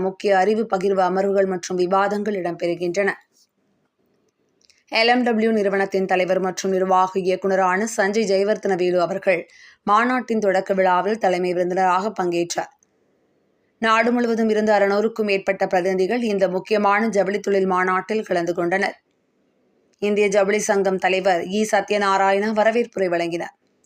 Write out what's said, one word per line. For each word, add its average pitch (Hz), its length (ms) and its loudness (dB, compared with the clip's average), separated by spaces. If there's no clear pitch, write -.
முக்கிய 190 360 -2
அறிவு 214 300 2
பகிர்வு 190 360 0
அமர்வுகள் 190 460 0
மற்றும் 180 300 -4
விவாதங்கள் 196 640 0
இடம்பெறுகின்றன. 175 680 -2
எல் 226 200 4
எம் 247 120 2
டபிள்யூ 226 280 2
நிறுவனத்தின் 196 540 0
தலைவர் 185 340 2
மற்றும் 185 320 -2
நிர்வாக 185 460 2
இயக்குனரான 185 680 0
சஞ்சய் 202 420 -2
ஜெயவர்தன 196 460 0
வேலு 180 240 0
அவர்கள் 175 420 0
மாநாட்டின் 226 640 0
தொடக்க 190 300 2
விழாவில் 185 480 2
தலைமை 180 300 0
விருந்தினராக 185 600 0
பங்கேற்றார். 170 600 -4
நாடு 226 300 2
முழுவதும் 226 380 0
இருந்து 214 220 2
அறுநூறுக்கும் 208 580 0
மேற்பட்ட 196 360 -2
பிரதிநிதிகள் 190 580 0
இந்த 202 240 0
முக்கியமான 202 600 0
ஜவுளி 202 320 0
தொழில் 190 300 0
மாநாட்டில் 185 580 -2
கலந்து 170 260 -2
கொண்டனர். 180 440 -2
இந்திய 208 260 2
ஜவுளி 202 300 2
சங்கம் 196 400 0
தலைவர் 185 480 0
இ 190 180 -4
சத்யநாராயணா 196 880 0
வரவேற்புரை 220 560 0
வழங்கினார். 170 460 -4